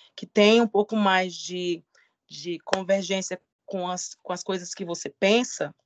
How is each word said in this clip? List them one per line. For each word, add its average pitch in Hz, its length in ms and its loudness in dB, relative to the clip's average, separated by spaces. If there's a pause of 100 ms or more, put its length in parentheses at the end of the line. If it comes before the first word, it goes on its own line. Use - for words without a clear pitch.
(160)
que - 100 -12
têm 214 340 6
um 233 80 4
pouco 208 280 0
mais 185 400 2
de, 180 480 -6 (440)
de 156 320 -8
convergência 190 800 -2 (260)
com 180 220 -6
as, 180 340 -8
com - 120 -8
as 180 100 -10
coisas 180 300 -6
que 196 100 -8
você 170 260 -8
pensa, 196 640 0 (120)